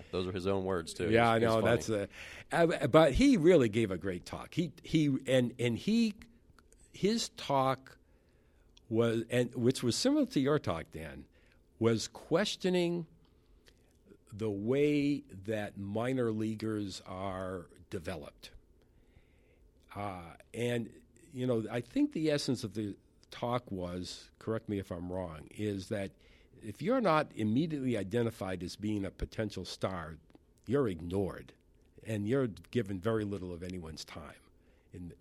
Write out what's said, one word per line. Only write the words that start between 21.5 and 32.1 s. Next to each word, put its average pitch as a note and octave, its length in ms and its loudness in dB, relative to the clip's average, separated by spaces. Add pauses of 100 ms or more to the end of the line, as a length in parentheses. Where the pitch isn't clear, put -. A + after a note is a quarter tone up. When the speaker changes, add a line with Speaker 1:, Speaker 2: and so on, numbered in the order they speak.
Speaker 2:
I A#2+ 80 -2
think D4 320 0
the D#3 200 0
essence C#3 340 0
of G2 80 -6
the G#2+ 220 -4 (360)
talk B2 400 -2
was, F2+ 580 -8 (100)
correct A2 280 -6
me G#2 100 -2
if F#2+ 140 -6
I'm F2 200 -8
wrong, E2+ 360 -8 (100)
is G#2 300 -4
that G2 240 -4 (500)
if G#2+ 200 -12
you're A#3+ 200 0
not D#3 340 2
immediately C3 640 0
identified G2 640 -2
as F2 140 -8
being G2+ 300 -2
a F2+ 40 -4
potential - 540 -6
star, E2+ 540 -6 (500)
you're B2+ 220 2
ignored, F2 640 -4 (520)
and G#2 220 -2